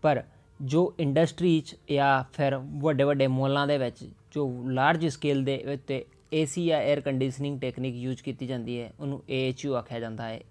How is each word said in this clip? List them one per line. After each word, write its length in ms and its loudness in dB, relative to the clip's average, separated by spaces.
ਪਰ 220 2
ਜੋ 380 2
ਇੰਡਸਟਰੀ 600 2
'ਚ 140 -14
ਜਾਂ 320 4
ਫਿਰ 240 0
ਵੱਡੇ 460 0
ਵੱਡੇ 240 4
ਮਾਲਾਂ 400 2
ਦੇ 100 2
ਵਿੱਚ 320 -4
ਜੋ 360 -4
ਲਾਰਜ 400 2
ਸਕੇਲ 360 0
ਦੇ 200 -2
ਉੱਤੇ 320 -6
ਏ 120 2
ਸੀ 200 -2
ਜਾਂ 160 4
ਏਅਰ 200 2
ਕੰਡੀਸ਼ਨਿੰਗ 580 -2
ਟੈਕਨੀਕ 360 -4
ਯੂਜ਼ 280 -6
ਕੀਤੀ 240 -8
ਜਾਂਦੀ 340 -6
ਹੈ 180 -12
ਉਹਨੂੰ 300 -6
ਏ 200 0
ਐਚ 160 -6
ਯੂ 100 0
ਆਖਿਆ 240 -6
ਜਾਂਦਾ 280 -8
ਹੈ 120 -10